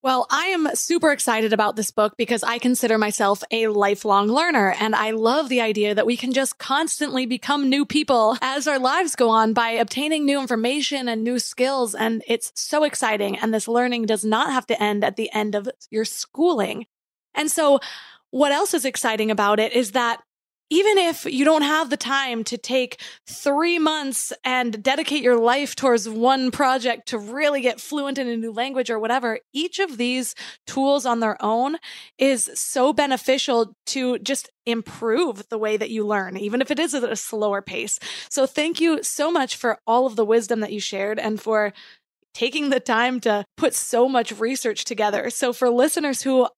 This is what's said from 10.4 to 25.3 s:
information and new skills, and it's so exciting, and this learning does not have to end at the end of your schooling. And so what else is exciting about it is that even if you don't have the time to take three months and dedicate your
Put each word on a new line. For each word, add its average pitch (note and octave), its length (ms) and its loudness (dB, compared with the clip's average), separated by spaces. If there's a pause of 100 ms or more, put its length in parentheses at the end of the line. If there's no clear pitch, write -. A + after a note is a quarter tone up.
information B3+ 680 -2
and A3+ 160 -2
new A#3+ 160 0
skills, B3 560 0
and A3 320 -2
it's - 300 -2
so - 260 0
exciting, G#3+ 560 0
and A3+ 160 0
this A3 140 -2
learning A#3+ 380 0
does G#3+ 180 0
not G#3+ 260 2
have B3+ 160 -2
to - 160 0
end G#3 220 0
at G3 100 0
the A3 180 -4
end G#3+ 220 -2
of G#3 140 -2 (200)
your G#3+ 160 -2
schooling. - 840 -2 (460)
And D4+ 160 -2
so D4 300 4 (540)
what C#4 180 4
else E4 240 0
is D#4 100 0
exciting A3 460 0
about G#3 300 4
it A3+ 120 0
is A#3+ 200 0
that A#3+ 280 0 (500)
even G4+ 260 4
if F4 300 0
you C4+ 180 0
don't D#4 160 6
have D4 300 0
the C4 80 -2
time B3 460 -2
to A#3+ 120 -6
take B3+ 420 -2 (280)
three E4 520 0
months D4+ 540 -2 (100)
and B3 400 -2
dedicate C#4+ 400 0
your B3 140 4